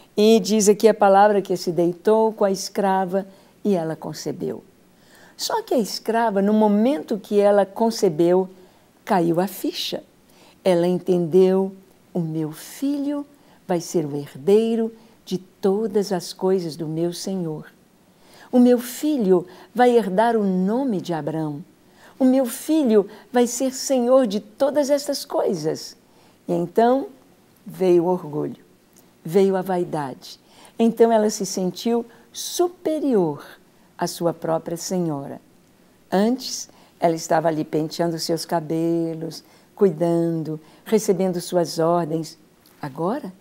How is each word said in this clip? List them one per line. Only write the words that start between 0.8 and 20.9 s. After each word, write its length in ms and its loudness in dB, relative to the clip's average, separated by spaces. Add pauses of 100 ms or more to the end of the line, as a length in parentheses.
a 60 6
palavra 480 6
que 140 -2
se 160 -4
deitou 640 0
com 100 -2
a 80 2
escrava 760 -2 (380)
e 120 0
ela 200 -2
concebeu. 680 -10 (720)
Só 240 -4
que 120 -6
a 40 2
escrava, 640 0
no 120 2
momento 640 2
que 200 -2
ela 260 6
concebeu, 840 0 (560)
caiu 340 2
a 80 0
ficha. 560 -8 (600)
Ela 240 2
entendeu, 840 2 (400)
"O 60 -4
meu 320 -4
filho 760 -6 (420)
vai 120 -2
ser 260 -4
o 100 -8
herdeiro 760 0 (320)
de 140 -6
todas 760 -2
as 220 -6
coisas 420 -2
do 120 -8
meu 260 -4
senhor. 580 -8 (800)
O 80 6
meu 200 6
filho 640 0 (280)
vai 220 4
herdar 400 2
o 80 0
nome 560 0